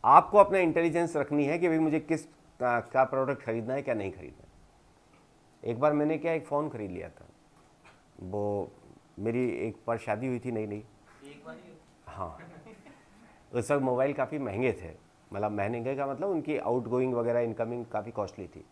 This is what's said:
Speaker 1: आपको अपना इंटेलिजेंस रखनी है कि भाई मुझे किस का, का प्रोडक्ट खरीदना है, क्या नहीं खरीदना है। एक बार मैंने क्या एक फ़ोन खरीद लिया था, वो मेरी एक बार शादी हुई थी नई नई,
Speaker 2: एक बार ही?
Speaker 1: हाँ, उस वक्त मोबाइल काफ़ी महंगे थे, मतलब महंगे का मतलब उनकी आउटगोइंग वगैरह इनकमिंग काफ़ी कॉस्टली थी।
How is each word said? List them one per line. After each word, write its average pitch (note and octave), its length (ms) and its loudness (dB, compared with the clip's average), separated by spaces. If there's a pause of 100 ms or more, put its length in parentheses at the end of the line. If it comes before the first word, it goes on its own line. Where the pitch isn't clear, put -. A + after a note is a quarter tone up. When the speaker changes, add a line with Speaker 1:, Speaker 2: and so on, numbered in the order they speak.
Speaker 1:
आपको E3 340 10
अपना G3 200 8
इंटेलिजेंस E3 580 2
रखनी D3 300 2
है D3 140 0
कि F3 80 2
भाई D#3+ 120 2
मुझे D#3 200 2
किस D#3 260 -2
का, - 540 -2
का C3 240 2
प्रोडक्ट C3 380 0
खरीदना A#2 320 -4
है, C#3 80 -4
क्या C3 140 -2
नहीं G2 160 -4
खरीदना - 320 -16
है। - 40 -20 (1160)
एक A2+ 160 -4
बार D3 140 4
मैंने D3+ 240 2
क्या E3 160 -2
एक D#3+ 120 -4
फ़ोन C#3+ 240 -2
खरीद G#2+ 220 -8
लिया E2+ 180 -10
था, - 160 -20 (960)
वो G2+ 520 -4 (480)
मेरी A#2 300 -2
एक G2+ 280 -6 (100)
बार A#2 100 -2
शादी A2 300 -4
हुई B2 120 -2
थी A#2+ 120 -6
नई G#2+ 160 -4
नई, G#2 100 -8
Speaker 2:
एक - 680 -20
बार - 100 -16
ही? - 220 -20 (300)
Speaker 1:
हाँ, F#2 300 -10 (1160)
उस A#2+ 180 -2
वक्त C#3+ 120 2
मोबाइल C3 300 2
काफ़ी - 260 -4
महंगे A#2 340 0
थे, D#2+ 220 -10 (380)
मतलब G#2 180 -2
महंगे A#2 440 -4
का C#3 120 -4
मतलब C#3+ 220 -4
उनकी D#3 280 -2
आउटगोइंग B2+ 560 0
वगैरह A#2+ 260 0
इनकमिंग A#2 460 -4
काफ़ी A2 260 -6
कॉस्टली G2 360 -8
थी। D#2 240 -18